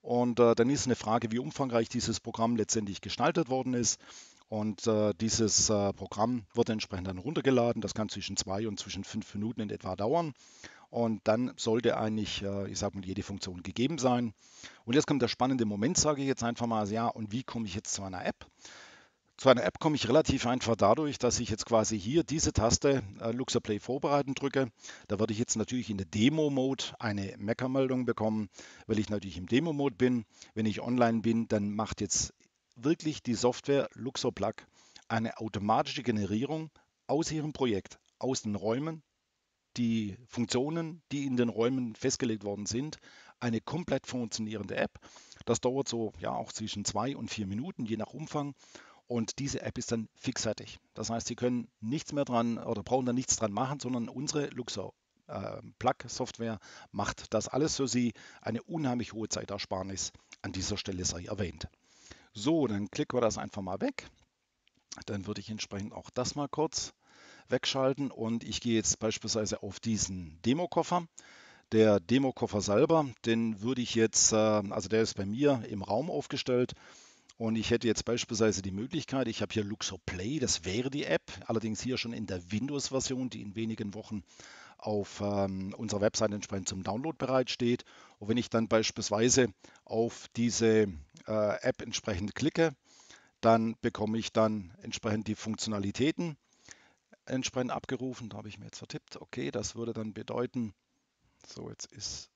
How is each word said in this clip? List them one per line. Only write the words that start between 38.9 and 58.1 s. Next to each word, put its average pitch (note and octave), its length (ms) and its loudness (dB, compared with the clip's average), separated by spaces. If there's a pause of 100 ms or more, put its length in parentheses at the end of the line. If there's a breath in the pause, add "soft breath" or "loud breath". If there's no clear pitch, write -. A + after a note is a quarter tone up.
die A2+ 400 0 (100)
Funktionen, D3+ 760 -2 (120)
die C#3+ 120 -2
in B2+ 120 0
den A#2+ 100 4
Räumen A#2 480 2
festgelegt A2+ 480 -2
worden G2+ 220 -4
sind, B2+ 320 -4 (420 loud breath)
eine A2+ 220 0
komplett D3+ 440 -2
funktionierende A2 720 -4
App. - 240 -2 (460 loud breath)
Das A#2 160 2
dauert C3 260 0
so, A2+ 320 -2
ja, A2 140 -2
auch - 180 -6
zwischen G#2+ 320 -6
zwei A#2+ 320 -2
und A#2 160 -8
vier G#2 160 -4
Minuten, A#2+ 380 -4
je A2 100 0
nach G#2+ 180 -6
Umfang. C#3+ 400 -4 (560 loud breath)
Und A#2 300 -2
diese C3+ 240 -4
App A#2+ 160 -4
ist - 120 -4
dann A2+ 220 -2
fix - 300 -4
fertig. G#2+ 340 -4 (160)
Das A2 160 -6
heißt, A2+ 160 -2
Sie A#2+ 100 -6
können B2 320 0 (140)
nichts C3+ 320 -4
mehr C#3+ 120 2
dran A#2 340 2
oder G#2 240 -4
brauchen B2+ 240 0
da B2 40 0
nichts B2+ 260 0
dran A2 140 0
machen, C3 280 -2
sondern A#2+ 280 -4
unsere C#3+ 420 -4
Luxor, G#2 440 -8 (320)
äh, G#2 380 -8 (160)
Plug - 160 2 (100)
Software A2+ 540 -6 (320 loud breath)
macht - 420 -4
das G#2+ 140 0
alles D3+ 280 0
für C#3 120 0
Sie. A#2+ 260 2 (260 loud breath)